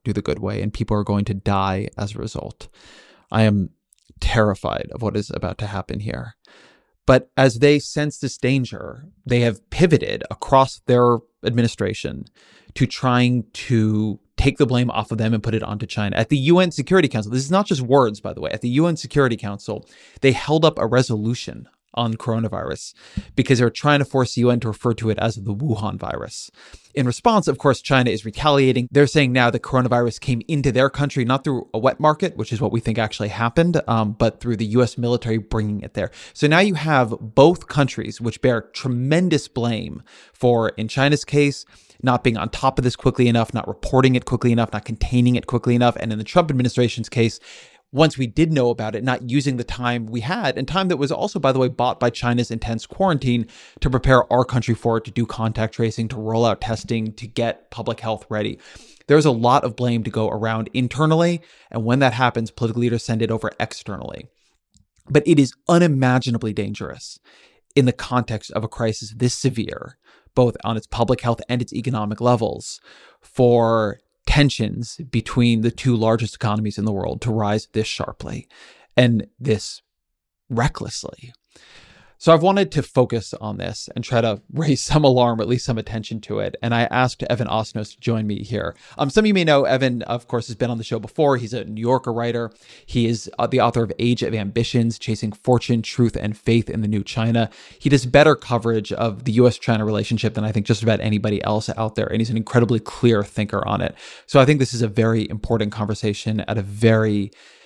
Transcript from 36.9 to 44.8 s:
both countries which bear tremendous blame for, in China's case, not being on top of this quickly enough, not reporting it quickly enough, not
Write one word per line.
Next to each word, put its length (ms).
both 480
countries 540
which 220
bear 180
tremendous 840
blame 560
for, 360
in 180
China's 380
case, 400
not 200
being 140
on 120
top 280
of 60
this 120
quickly 320
enough, 280
not 120
reporting 460
it 120
quickly 260
enough, 200
not 140